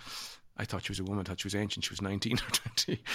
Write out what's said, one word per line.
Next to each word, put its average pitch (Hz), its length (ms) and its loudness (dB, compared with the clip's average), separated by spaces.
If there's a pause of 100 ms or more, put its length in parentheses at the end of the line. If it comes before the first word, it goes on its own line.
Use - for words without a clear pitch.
(560)
I - 80 -2
thought 98 220 -2
she - 60 -2
was 95 100 -2
a - 20 -2
woman, 101 160 0
I 92 80 0
thought 92 140 -4
she 98 60 -4
was 92 60 0
ancient. 101 300 2
She - 60 0
was 78 120 -6
nineteen 101 360 2
<laughs> - 100 0
or - 40 -6
twenty. - 520 2 (120)